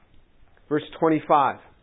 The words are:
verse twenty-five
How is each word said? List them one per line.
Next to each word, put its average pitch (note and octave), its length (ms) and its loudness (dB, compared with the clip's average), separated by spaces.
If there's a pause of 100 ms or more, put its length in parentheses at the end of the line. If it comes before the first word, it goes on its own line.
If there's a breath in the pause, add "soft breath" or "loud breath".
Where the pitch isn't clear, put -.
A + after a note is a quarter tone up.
(680)
verse D3 140 -2 (160)
twenty-five D3+ 580 2 (260)